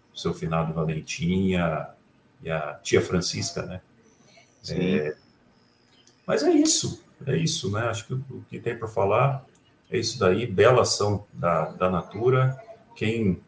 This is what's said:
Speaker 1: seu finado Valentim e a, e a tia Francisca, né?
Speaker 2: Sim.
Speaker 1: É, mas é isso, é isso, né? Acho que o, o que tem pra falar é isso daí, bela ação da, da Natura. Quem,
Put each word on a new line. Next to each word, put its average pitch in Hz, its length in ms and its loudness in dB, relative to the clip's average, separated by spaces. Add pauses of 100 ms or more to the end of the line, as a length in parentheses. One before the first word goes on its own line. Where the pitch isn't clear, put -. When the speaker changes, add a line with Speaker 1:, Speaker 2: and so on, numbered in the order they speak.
(140)
Speaker 1:
seu 87 200 -4
finado 80 380 -4
Valentim 82 760 -2
e 90 80 0
a, 78 340 -2 (520)
e 80 80 -10
a 76 320 -6
tia - 200 2
Francisca, - 600 -4
né? 90 180 -12 (800)
Speaker 2:
Sim. 82 160 -6
Speaker 1:
É, 76 360 0 (1120)
mas - 160 0
é 330 80 4
isso, - 520 4 (240)
é 131 100 0
isso, 160 340 0
né? 107 180 -2
Acho 107 180 -6
que 131 80 -8
o, 131 160 -6
o 107 180 -14
que - 100 -14
tem 117 180 -6
pra 113 120 -8
falar 120 560 2 (460)
é - 80 -2
isso - 200 -4
daí, 104 280 2
bela 107 360 6
ação 104 500 0
da, 82 340 0
da 92 240 -2
Natura. 127 680 0 (360)
Quem, 110 540 0